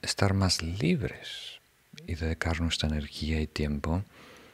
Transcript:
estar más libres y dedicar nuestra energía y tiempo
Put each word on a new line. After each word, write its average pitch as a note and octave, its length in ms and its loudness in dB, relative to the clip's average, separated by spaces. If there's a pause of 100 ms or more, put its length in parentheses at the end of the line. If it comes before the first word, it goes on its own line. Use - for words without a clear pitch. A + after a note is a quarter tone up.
estar - 320 2
más F#2+ 280 4
libres - 1000 -2 (480)
y F2 80 -4
dedicar E2 460 0
nuestra D#2+ 260 0
energía D2+ 540 0
y D2+ 60 0
tiempo D2+ 560 0 (500)